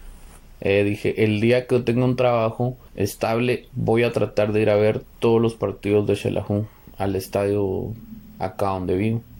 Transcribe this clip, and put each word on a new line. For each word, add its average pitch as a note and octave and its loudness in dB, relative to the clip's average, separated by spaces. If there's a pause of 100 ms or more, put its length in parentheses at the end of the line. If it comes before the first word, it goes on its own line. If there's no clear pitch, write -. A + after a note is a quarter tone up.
(600)
eh, G2+ 2
dije, G2+ 0
el G#2+ 2
día A#2+ 2
que B2+ 0
yo B2 0
tenga A#2+ 0
un B2+ 2
trabajo A#2+ 0 (180)
estable, A2+ -2
voy A2+ 2
a A#2 2
tratar G#2+ 0
de G#2+ 2
ir G#2+ 4
a G#2 4
ver G#2+ 2 (160)
todos A#2 4
los A2+ 2
partidos G#2 0
de G2+ 2
Xelajú G2+ -2 (320)
al G2 -2
estadio G2+ -2 (460)
acá F#2+ -4
donde F#2 -2
vivo. A2+ -2 (180)